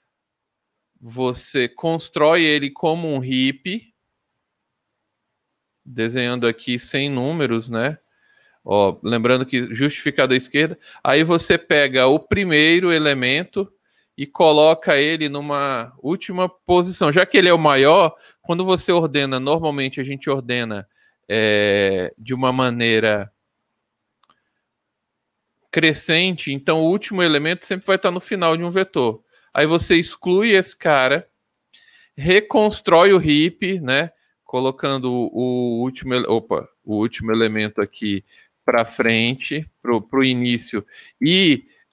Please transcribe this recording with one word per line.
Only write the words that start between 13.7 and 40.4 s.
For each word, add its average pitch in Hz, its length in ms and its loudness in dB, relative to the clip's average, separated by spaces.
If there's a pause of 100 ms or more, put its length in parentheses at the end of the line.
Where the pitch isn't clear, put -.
e 139 100 -10
coloca 156 720 4
ele 151 320 -2
numa 139 680 -6
última 185 480 -6
posição. 180 640 0
Já 302 140 4
que 208 140 2
ele 180 100 6
é 175 60 6
o 165 40 6
maior, 156 560 6 (280)
quando 175 200 -4
você 185 300 0
ordena, 143 480 0
normalmente 143 580 -2
a 135 60 -4
gente 135 240 -10
ordena, 120 580 -4 (400)
é, 104 920 0
de 113 160 -10
uma 127 180 0
maneira 113 800 0 (2500)
crescente, 160 840 0
então 147 280 -2
o 165 100 2
último 196 320 -2
elemento 160 420 0
sempre 185 220 -8
vai 190 80 2
estar 185 160 0
no 175 80 -4
final 175 380 -2
de 170 80 -4
um 175 60 -6
vetor. 151 520 -2 (320)
Aí 143 120 2
você 170 300 0
exclui 185 540 0
esse 190 260 0
cara, 139 500 0 (880)
reconstrói 202 960 2
o 180 100 4
hip, 170 580 0
né, 139 300 -2 (340)
colocando 131 680 -4
o 123 680 -4
último 131 320 -6
ele-, 123 140 -2
opa, 104 420 -2 (160)
o 107 120 -4
último 110 340 -4
elemento 110 500 -2
aqui 104 440 -6 (400)
pra 117 200 0
frente, 127 840 -2 (120)
pro, 117 220 -2
pro 135 220 -2
início, 123 600 -2 (360)